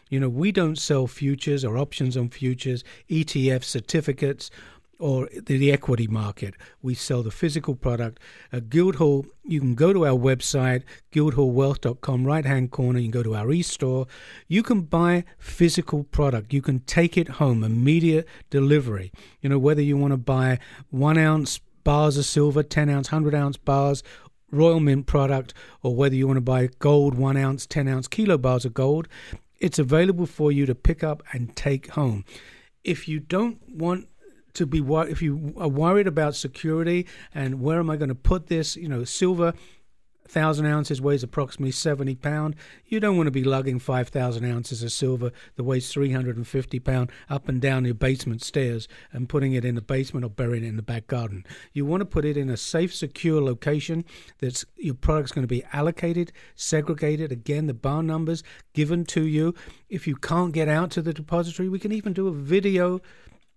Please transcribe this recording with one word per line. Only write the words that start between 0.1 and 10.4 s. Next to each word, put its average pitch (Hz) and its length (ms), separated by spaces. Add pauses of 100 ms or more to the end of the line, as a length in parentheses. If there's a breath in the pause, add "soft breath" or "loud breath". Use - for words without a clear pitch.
You 135 100
know, 135 80
we 151 240
don't 165 240
sell 135 300
futures 139 580
or 113 140
options 131 400
on 120 100
futures, 127 560 (240 loud breath)
E 160 160
T 135 260
F 127 140
certificates, 139 840 (500 loud breath)
or 131 320
the, - 260
the 139 140
equity 120 340
market. 104 480 (260 loud breath)
We 127 140
sell 123 300
the 110 80
physical 151 420
product. 117 460 (320 loud breath)
At 117 180
Guildhall, 147 560 (160)
you 160 160
can 127 160
go 156 180
to 175 140
our 131 100
website, 127 680 (280 loud breath)